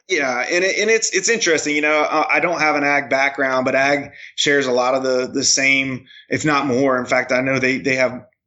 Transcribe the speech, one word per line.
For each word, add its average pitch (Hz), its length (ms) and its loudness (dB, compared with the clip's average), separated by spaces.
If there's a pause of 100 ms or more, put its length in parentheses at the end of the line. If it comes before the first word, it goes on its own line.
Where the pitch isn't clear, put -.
yeah. 131 400 -2
And 175 160 0
it, 190 140 -2
and 208 120 0
it's, 220 200 0
it's 190 180 -2
interesting, 156 460 0
you 151 80 0
know, 151 200 2
I, 147 340 0
I 151 40 2
don't 165 200 -2
have 151 160 2
an 143 80 0
ag 143 260 0
background, 135 540 0
but 131 100 0
ag 135 380 0 (240)
shares 143 300 2
a 123 60 -2
lot 123 220 2
of 131 80 -2
the, 127 300 0
the 135 120 -2
same, 135 600 0 (220)
if - 160 -4
not 147 220 2
more. 131 320 2
In 123 60 -4
fact, 127 280 -2
I 127 80 2
know 135 180 0
they, 127 200 0
they 131 180 -2
have 123 300 -2 (200)